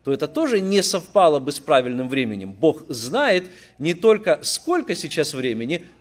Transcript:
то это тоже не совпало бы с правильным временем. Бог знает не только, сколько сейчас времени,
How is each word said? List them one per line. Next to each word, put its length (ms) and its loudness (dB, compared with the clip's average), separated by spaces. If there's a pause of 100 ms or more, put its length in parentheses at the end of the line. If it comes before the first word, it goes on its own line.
то 100 -4
это 140 -2
тоже 340 0
не 220 2
совпало 560 2
бы 140 -4
с 80 -10
правильным 480 0
временем. 440 -4
Бог 360 0
знает 560 -2 (340)
не 160 -2
только, 480 2
сколько 540 -4
сейчас 380 -4
времени, 500 -4 (160)